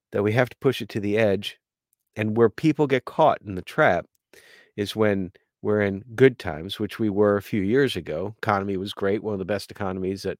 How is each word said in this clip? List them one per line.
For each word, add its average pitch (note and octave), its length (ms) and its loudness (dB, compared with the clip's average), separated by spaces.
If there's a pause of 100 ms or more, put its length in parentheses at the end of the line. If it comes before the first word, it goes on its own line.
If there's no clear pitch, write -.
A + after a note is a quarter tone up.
(120)
that G2+ 120 -2
we G#2+ 100 2
have B2 160 2
to - 80 -20
push C3 240 -2
it G#2+ 80 -8
to A2+ 100 -6
the G2+ 200 0
edge. G2+ 400 0 (580)
And A2 180 -2
where A#2 140 6
people D3+ 380 0
get C3 180 0
caught - 360 2
in G2+ 140 -10
the F2+ 60 -6
trap G#2 440 2 (720)
is G#2 220 -4
when G2+ 340 2 (300)
we're G#2 200 0
in G2 220 -2 (100)
good B2 260 4
times, F2 380 -8
which G#2 220 -6
we A2 100 2
were G2+ 280 4
a G2+ 40 -2
few G#2+ 200 -4
years A#2 340 2
ago. E2+ 440 -6
Economy G2+ 360 -2
was G2 160 -6
great, G2 320 -2
one G#2+ 100 -6
of G2 60 -6
the F#2 60 -6
best G2 260 -6
economies F#2+ 520 -6
that F#2 160 -6